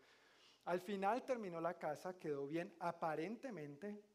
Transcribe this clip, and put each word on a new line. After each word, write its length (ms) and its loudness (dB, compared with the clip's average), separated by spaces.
Al 160 4
final 440 4
terminó 340 -2
la 200 2
casa, 400 -2
quedó 260 0
bien, 340 -2
aparentemente 1200 -2